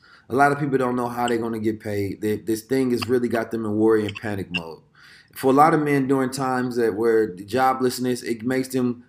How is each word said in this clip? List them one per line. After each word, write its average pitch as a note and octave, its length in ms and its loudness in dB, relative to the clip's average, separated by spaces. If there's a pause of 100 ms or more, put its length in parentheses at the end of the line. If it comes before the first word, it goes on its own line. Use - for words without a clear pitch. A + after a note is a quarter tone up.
(300)
A A2+ 60 -2
lot C#3+ 160 4
of C#3 80 -2
people C3+ 180 0
don't B2 180 0
know B2 120 -2
how A#2+ 200 -2
they're A#2+ 100 0
gonna A2+ 220 -4
get G#2+ 200 -2
paid. G2+ 420 -6
They, G#2+ 160 -2
this G#2+ 240 -4
thing C3 300 0
has G#2+ 160 -2
really B2 220 0
got A2+ 220 -2
them A2+ 140 -4
in G#2 120 -2
worry A2 280 4
and G2+ 100 -8
panic G2 360 -8
mode. E2 280 -10 (540)
For C3+ 180 2
a C3 40 4
lot D#3 180 8
of D#3 80 2
men C#3+ 260 2
during C3 240 0
times B2+ 460 -4
that A2+ 180 2
where A2 400 2
joblessness, B2 880 0
it A2+ 200 -6
makes C3 260 -2
them B2 400 -2